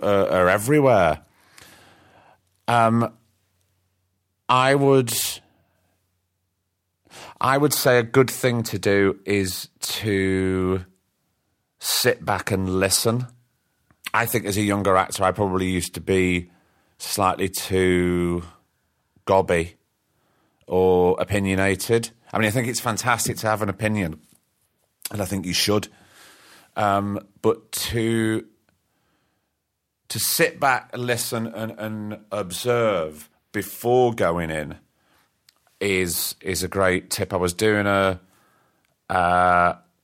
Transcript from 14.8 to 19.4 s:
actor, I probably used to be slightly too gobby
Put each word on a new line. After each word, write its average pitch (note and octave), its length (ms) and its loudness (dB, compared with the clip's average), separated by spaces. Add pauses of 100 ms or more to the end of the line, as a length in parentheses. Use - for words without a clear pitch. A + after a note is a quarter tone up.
actor, F#2+ 280 -2
I F#2 80 4
probably F#2 380 -2
used F2+ 260 -4
to E2+ 60 -12
be F2+ 500 0 (480)
slightly F#2+ 500 -2
too F2+ 920 0 (800)
gobby F2 480 2 (920)